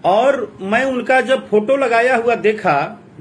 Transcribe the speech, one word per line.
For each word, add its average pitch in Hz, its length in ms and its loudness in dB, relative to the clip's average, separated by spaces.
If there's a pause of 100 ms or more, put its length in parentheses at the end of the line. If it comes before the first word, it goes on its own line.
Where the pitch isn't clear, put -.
और 226 560 0
मैं 214 220 -2
उनका 262 380 0
जब 254 280 -2
फोटो 214 260 2
लगाया 247 400 2
हुआ 226 200 0
देखा 170 680 -2 (180)